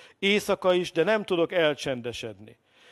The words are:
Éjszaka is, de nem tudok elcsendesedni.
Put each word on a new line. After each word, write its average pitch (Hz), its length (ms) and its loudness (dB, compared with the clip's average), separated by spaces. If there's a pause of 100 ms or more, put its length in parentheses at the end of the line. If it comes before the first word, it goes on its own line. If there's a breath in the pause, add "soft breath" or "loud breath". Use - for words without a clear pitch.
(200 loud breath)
Éjszaka 196 540 2
is, 180 180 0
de 165 120 0
nem 208 200 0
tudok 170 280 0
elcsendesedni. 120 1080 -4 (340 soft breath)